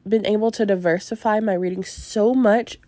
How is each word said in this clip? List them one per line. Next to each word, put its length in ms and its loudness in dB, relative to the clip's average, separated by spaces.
been 200 0
able 240 0
to 160 -2
diversify 720 0
my 160 0
reading 300 -4
so 500 0
much, 540 2